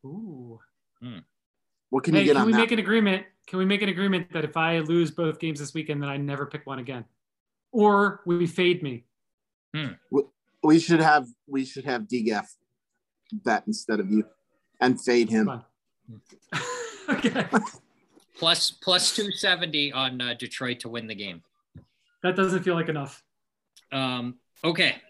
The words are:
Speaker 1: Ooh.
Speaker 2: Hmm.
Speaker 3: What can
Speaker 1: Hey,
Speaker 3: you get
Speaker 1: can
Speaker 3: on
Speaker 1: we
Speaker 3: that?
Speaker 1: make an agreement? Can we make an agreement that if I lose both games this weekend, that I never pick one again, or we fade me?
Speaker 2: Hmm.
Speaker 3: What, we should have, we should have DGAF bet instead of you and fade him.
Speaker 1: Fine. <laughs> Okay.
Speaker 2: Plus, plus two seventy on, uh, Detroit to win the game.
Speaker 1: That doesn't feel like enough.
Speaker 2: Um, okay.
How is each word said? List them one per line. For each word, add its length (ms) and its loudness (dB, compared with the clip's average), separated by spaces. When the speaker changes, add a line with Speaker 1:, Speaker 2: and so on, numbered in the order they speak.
Speaker 1:
Ooh. 560 -14
Speaker 2:
Hmm. 160 -14
Speaker 3:
What 160 -2
can 100 2
Speaker 1:
Hey, 60 6
Speaker 3:
you 60 4
get 80 6
Speaker 1:
can 80 4
Speaker 3:
on 40 4
Speaker 1:
we 60 4
Speaker 3:
that? 60 6
Speaker 1:
make 140 4
an 60 2
agreement? 460 2
Can 120 -6
we 60 0
make 160 2
an 80 -2
agreement 440 -2
that 120 -4
if 120 -6
I 240 0
lose 300 2
both 280 -2
games 200 -4
this 140 -10
weekend, 300 -6
that 80 -6
I 80 -6
never 280 -4
pick 200 -14
one 140 -10
again, 240 -10
or 540 4
we 200 2
fade 360 2
me? 220 -8
Speaker 2:
Hmm. 180 -6
Speaker 3:
What, 160 2
we 140 8
should 200 4
have, 260 4
we 180 -4
should 200 -12
have 180 -4
DGAF 440 -2
bet 340 0
instead 340 -4
of 100 -2
you 140 2
and 200 2
fade 300 2
him. 160 2
Speaker 1:
Fine. 160 -6
<laughs> 100 -4
Okay. 380 0
Speaker 2:
Plus, 360 0
plus 420 0
two 160 -2
seventy 640 -2
on, 280 -4
uh, 160 -4
Detroit 440 -8
to 80 -12
win 180 -8
the 80 -10
game. 260 -12
Speaker 1:
That 100 2
doesn't 300 0
feel 100 2
like 140 -2
enough. 340 -6
Speaker 2:
Um, 460 -4
okay. 320 2